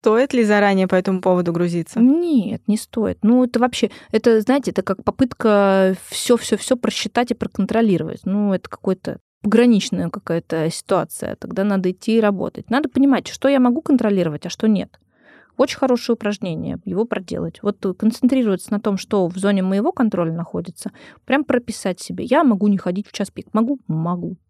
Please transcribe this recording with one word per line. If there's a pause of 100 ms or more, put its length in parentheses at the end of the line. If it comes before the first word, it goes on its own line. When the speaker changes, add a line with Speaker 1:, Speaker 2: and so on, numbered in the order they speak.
Speaker 1:
Стоит
ли
заранее
по
этому
поводу
грузиться?
Speaker 2:
Нет,
не
стоит.
Ну,
это
вообще, (220)
это,
знаете,
это
как
попытка (140)
все-все-все
просчитать
и
проконтролировать.
Ну,
это
какой-то (240)
пограничная
какая-то
ситуация.
Тогда
надо
идти
и
работать.
Надо
понимать,
что
я
могу
контролировать,
а
что
нет. (580)
Очень
хорошее
упражнение,
его
проделать.
Вот,
э,
концентрироваться
на
том,
что
в
зоне
моего
контроля
находится, (360)
прям
прописать
себе.
Я
могу
не
ходить
в
час
пик.
Могу? (100)
Могу. (120)